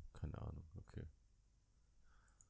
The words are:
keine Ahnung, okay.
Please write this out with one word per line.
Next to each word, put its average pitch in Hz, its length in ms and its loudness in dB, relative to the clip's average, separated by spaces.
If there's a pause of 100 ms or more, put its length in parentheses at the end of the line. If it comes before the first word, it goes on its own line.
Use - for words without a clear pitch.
(140)
keine - 240 4
Ahnung, - 260 4 (140)
okay. - 300 0 (1400)